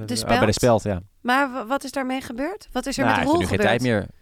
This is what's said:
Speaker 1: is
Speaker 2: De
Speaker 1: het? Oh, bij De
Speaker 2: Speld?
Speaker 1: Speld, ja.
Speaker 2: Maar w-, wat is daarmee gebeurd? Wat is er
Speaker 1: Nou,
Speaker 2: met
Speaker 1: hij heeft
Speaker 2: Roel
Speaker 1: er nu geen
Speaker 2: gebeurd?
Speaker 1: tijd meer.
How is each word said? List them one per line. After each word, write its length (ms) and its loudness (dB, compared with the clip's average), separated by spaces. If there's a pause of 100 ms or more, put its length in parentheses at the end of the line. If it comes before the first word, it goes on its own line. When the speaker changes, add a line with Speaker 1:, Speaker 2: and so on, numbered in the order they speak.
Speaker 1:
is 60 -10
Speaker 2:
De 80 -6
Speaker 1:
het? 80 -4
Oh, 60 -8 (100)
bij 80 2
De 60 4
Speaker 2:
Speld? 280 4
Speaker 1:
Speld, 160 -2
ja. 60 -6 (180)
Speaker 2:
Maar 300 0 (140)
w-, 40 -12
wat 160 -2
is 80 -10
daarmee 280 -4
gebeurd? 520 -8
Wat 140 -2
is 120 -4
er 60 2
Speaker 1:
Nou, 120 4
Speaker 2:
met 100 0
Speaker 1:
hij 0 -
heeft 0 -
Speaker 2:
Roel 80 4
Speaker 1:
er 60 4
nu 60 0
geen 120 0 (200)
Speaker 2:
gebeurd? 40 -4
Speaker 1:
tijd 0 -
meer. 240 2 (140)